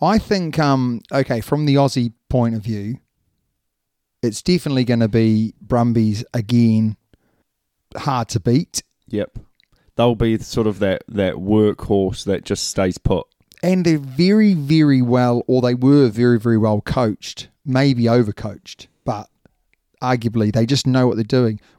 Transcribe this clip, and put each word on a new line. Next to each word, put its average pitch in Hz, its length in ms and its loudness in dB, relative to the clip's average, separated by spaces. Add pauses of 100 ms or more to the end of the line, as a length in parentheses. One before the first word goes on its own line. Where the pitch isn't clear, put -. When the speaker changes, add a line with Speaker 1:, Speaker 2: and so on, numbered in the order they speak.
Speaker 1:
I 196 180 0
think, 175 400 -4
um, 131 420 0 (120)
okay, 131 280 -2
from 151 260 -2
the 139 100 2
Aussie 131 360 0 (160)
point 117 280 0
of 104 60 -6
view, 107 360 -8 (1200)
it's 110 200 -6
definitely 147 420 0
gonna 117 240 0
be 110 520 0
Brumbies 117 640 0 (100)
again, 110 640 2 (1000)
hard 123 340 -4
to 110 100 -4
beat. 123 420 -2 (260)
Speaker 2:
Yep. - 300 -8 (580)
They'll 120 180 2
be 113 240 0
sort - 280 -4
of 98 140 -2
that, 95 280 -2
that 98 280 -2
workhorse 101 880 0
that 95 200 -4
just - 240 -6
stays 95 300 -2
put. - 280 -2 (360)
Speaker 1:
And 180 220 0
they're 160 140 2
very, 185 560 2
very 147 480 4
well, 123 460 2
or 127 120 2
they 123 140 0
were 135 340 4
very, 117 300 2
very 113 200 2
well 107 220 0
coached, - 680 -4 (160)
maybe 131 400 0
overcoached, 113 840 -2 (180)
but 104 240 -8 (720)
arguably 117 520 -2
they 117 140 2
just 135 200 -2
know 127 220 2
what 113 80 0
they're 110 80 -2
doing. 113 360 0 (180)